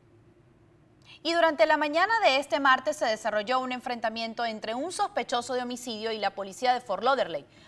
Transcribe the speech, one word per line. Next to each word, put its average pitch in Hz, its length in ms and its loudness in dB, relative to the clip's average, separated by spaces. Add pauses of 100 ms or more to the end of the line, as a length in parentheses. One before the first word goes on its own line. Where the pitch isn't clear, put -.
(1200)
Y 320 100 -2
durante 330 320 4
la 311 120 4
mañana 311 420 2
de 302 180 6
este 285 220 -2
martes 277 380 2
se 302 80 -2
desarrolló 214 540 0
un 254 120 -4
enfrentamiento 233 760 -4
entre 220 300 -6
un 302 160 -4
sospechoso 254 640 -2
de 247 80 -2
homicidio 233 480 -6
y 220 80 -6
la 196 160 -2
policía 202 360 -2
de 247 100 0
Fort 196 220 -4
Lauderdale. 190 440 0 (200)